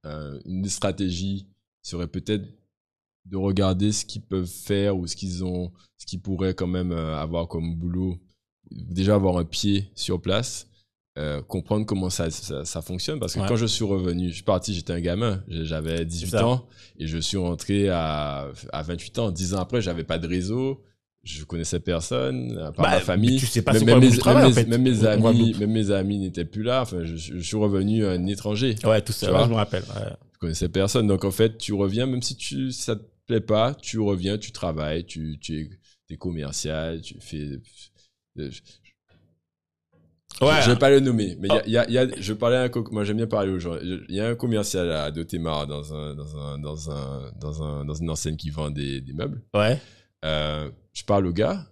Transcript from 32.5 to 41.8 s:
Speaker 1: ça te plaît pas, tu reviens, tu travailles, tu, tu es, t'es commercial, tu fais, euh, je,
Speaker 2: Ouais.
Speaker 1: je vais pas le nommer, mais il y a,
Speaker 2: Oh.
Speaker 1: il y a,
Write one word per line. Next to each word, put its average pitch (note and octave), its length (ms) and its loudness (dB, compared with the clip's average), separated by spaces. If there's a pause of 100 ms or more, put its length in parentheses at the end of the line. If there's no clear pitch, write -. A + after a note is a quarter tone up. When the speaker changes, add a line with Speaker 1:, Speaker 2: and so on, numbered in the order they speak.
Speaker 1:
ça A#2 240 -4
te G2+ 80 -12 (220)
plaît A2+ 160 2
pas, A2 320 2
tu - 260 -8
reviens, G2 380 0
tu - 140 -10
travailles, D#2 540 -4
tu, D#2 360 -8
tu D#2 200 -6
es, D#2 80 -10 (380)
t'es D#2+ 80 -12
commercial, D#2+ 840 -6
tu - 180 -16
fais, D2 400 -10 (800)
euh, C#2 120 -10
je, - 100 -18 (1800)
Speaker 2:
Ouais. D3 240 6
Speaker 1:
je A#2 60 6
vais A#2+ 80 6
pas C#3 140 6
le C#3 80 10
nommer, A2 400 2
mais G2 80 -4
il - 60 4
y B2 40 4
a, - 40 2
Speaker 2:
Oh. - 40 -10
Speaker 1:
il A2 80 -2
y A#2 60 4
a, A#2 80 4